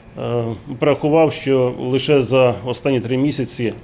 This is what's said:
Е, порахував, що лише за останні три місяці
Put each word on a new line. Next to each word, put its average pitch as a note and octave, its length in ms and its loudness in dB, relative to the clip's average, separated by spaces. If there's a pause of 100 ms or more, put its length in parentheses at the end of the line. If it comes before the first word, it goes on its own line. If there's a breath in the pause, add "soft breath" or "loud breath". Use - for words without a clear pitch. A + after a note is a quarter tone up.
(180 loud breath)
Е, A#2+ 260 -2 (360)
порахував, D3+ 540 2
що B2+ 460 0
лише C3 420 2
за B2 340 4 (100)
останні B2+ 340 -2
три A2+ 180 -2
місяці B2+ 560 -2 (100)